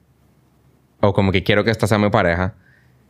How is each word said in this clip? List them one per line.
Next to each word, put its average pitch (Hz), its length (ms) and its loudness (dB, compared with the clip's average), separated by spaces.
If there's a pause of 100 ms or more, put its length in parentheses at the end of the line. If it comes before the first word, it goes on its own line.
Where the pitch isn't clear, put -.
(1000)
O 101 140 0
como 98 180 0
que 92 120 -2
"Quiero 104 200 0
que 110 80 0
esta 107 160 -2
sea 104 100 0
mi 104 120 0
pareja". 92 460 0 (540)